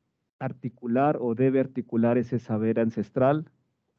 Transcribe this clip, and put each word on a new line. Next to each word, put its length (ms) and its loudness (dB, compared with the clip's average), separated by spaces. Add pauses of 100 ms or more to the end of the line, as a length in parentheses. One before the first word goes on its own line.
(420)
articular 800 -2
o 160 -2
debe 240 2
articular 580 0
ese 220 -2
saber 400 -2
ancestral 720 0 (500)